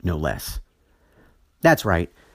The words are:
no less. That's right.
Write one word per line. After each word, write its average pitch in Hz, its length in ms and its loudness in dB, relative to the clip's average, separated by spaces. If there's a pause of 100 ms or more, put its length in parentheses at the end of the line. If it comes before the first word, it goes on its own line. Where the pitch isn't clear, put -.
no 87 120 0
less. - 440 -6 (1000)
That's - 240 4
right. 87 280 0 (220)